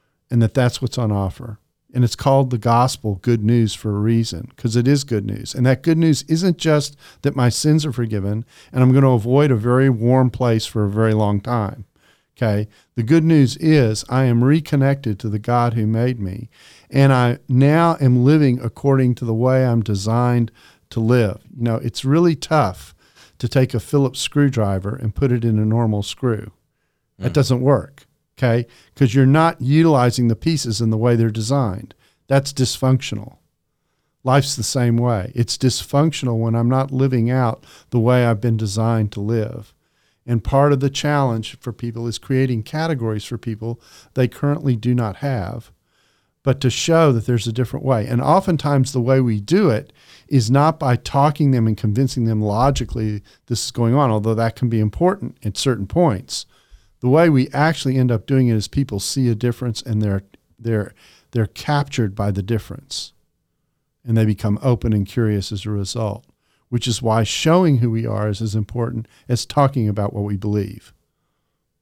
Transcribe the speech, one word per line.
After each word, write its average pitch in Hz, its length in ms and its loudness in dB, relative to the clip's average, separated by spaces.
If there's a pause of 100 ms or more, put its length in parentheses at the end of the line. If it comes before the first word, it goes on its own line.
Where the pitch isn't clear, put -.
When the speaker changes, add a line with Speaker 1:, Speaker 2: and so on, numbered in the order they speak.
(280)
Speaker 1:
and 117 140 2
that 110 120 0
that's 123 280 0
what's 127 160 -6
on 113 140 -2
offer. 101 480 -6 (340)
And 127 100 2
it's 113 120 0
called 135 340 2
the 123 80 -2
gospel 117 640 0
good 117 200 0
news 113 300 2
for 104 240 -6
a 104 40 -2
reason, 113 560 -2
'cause 117 200 -2
it 120 100 2
is 139 160 2
good 113 220 -4
news. 104 300 -8
And 123 100 -2
that 131 180 2
good 165 140 2
news 160 320 2
isn't 170 300 0
just 151 360 0 (280)
that 139 140 -2
my 123 120 2
sins 151 380 0
are 143 60 -4
forgiven 107 520 -4 (260)
and 127 120 2
I'm 127 100 6
gonna 135 200 6
avoid 127 380 2
a 123 60 2
very 123 320 2
warm 127 400 2
place 117 380 0
for 107 180 -2
a 101 60 0
very 110 240 2
long 101 260 0
time, 107 460 -4 (500)
okay? 104 320 -2 (280)
The 120 60 -2
good 156 220 4
news 151 320 4
is 139 540 2
I 131 140 2
am 120 200 2
reconnected 139 760 0
to 107 100 -6
the 104 80 -4
God 120 340 0
who 110 140 -2
made 117 340 -2
me, 101 300 -10 (400)
and 139 240 4
I 120 240 2 (100)
now 151 500 4
am 123 260 4
living 139 360 4
according 127 540 0
to - 100 -10
the 113 80 -2
way 127 320 2
I'm 117 160 2
designed 113 720 0 (380)
to 120 100 -4
live. 113 380 2 (180)
You 123 60 -10
know, 117 140 0
it's - 280 -6
really 160 320 2
tough 135 580 -2 (440)
to 120 100 -4
take 131 240 0
a 113 80 -2
Phillips 139 400 -2
screwdriver 104 760 -2
and 110 200 -6
put 135 180 -2
it 120 140 -2
in 110 120 2
a 107 60 0
normal 110 380 0
screw. 107 480 -6 (680)
That 117 120 -4
Speaker 2:
Mm. - 40 -4
Speaker 1:
doesn't 131 280 2
work, 127 440 0 (320)
okay? 120 280 0 (280)
'Cause 120 200 2
you're 135 120 4
not 160 340 2
utilizing 127 680 2
the 113 80 0
pieces 131 440 -2
in 113 100 0
the 110 80 0
way 120 180 2
they're 113 140 2
designed. 110 640 -4 (340)
That's 139 240 0
dysfunctional. 127 840 -2 (880)
Life's 139 320 2
the 117 80 -6
same 120 320 0
way. 117 380 0
It's - 220 -2
dysfunctional 135 840 0
when 113 180 0
I'm 117 120 2
not 135 220 0
living 131 400 0
out 127 340 0 (260)
the 123 100 0
way 123 260 4
I've 113 140 0
been 113 160 0
designed 110 560 0
to 101 80 -10
live. 107 520 -6 (540)
And 117 160 -2
part 143 300 2
of 139 80 0
the 139 100 0
challenge 135 680 -2
for 120 120 -10
people 117 360 -8
is 110 100 -8
creating 131 460 -2
categories 127 600 -4
for 120 140 -10
people 113 420 -10 (340)
they 127 120 2
currently 143 480 -2
do 117 180 -2
not 120 260 -2
have, 127 520 -6 (720)
but 131 180 0
to 127 100 0
show 165 420 2
that 113 140 -2
there's 120 200 0
a 120 60 -4
different 117 340 -4
way. 120 220 0
And 120 120 0
oftentimes 147 720 0
the 127 100 -4
way 131 200 2
we 113 200 0
do 165 300 2
it 110 220 -4 (340)
is 120 240 2
not 147 300 2
by 127 160 0
talking 143 560 0
them 113 160 2
and 110 80 -2
convincing 120 480 -2
them 110 180 0
logically 110 800 -2 (240)
this - 200 -6
is - 40 -10
going 117 240 0
on, 139 160 2
although 110 240 0
that 113 220 -2
can 127 120 -2
be 113 120 -2
important 170 640 -2
at 104 120 -6
certain 107 300 -2
points. 151 580 -2 (540)
The 123 100 -2
way 160 220 4
we 131 200 2
actually 143 460 -2
end 127 140 2
up 113 160 -2
doing 131 220 2
it 113 80 2
is 104 100 -4
people 131 320 -4
see 127 300 -2
a 113 80 0
difference 120 460 -4
and 107 200 -2
they're, 98 220 -2 (340)
they're, 110 340 -4 (380)
they're 113 160 0
captured 135 680 -4
by 104 160 -2
the 98 100 -4
difference. - 720 -8 (920)
And 117 120 0
they 110 80 4
become 104 380 -2
open 120 300 0
and 101 140 0
curious 107 440 -2
as 104 160 -10
a 110 40 -8
result, 104 540 -6 (440)
which 120 180 -4
is 120 160 -4
why 113 220 2
showing 156 540 2
who 117 120 0
we 113 160 -4
are 107 220 -4
is 101 120 -4
as 107 140 -4
important 113 540 -6 (200)
as 123 160 -2
talking 139 440 0
about 101 240 -4
what 104 100 -6
we 104 140 -4
believe. 101 560 -6 (880)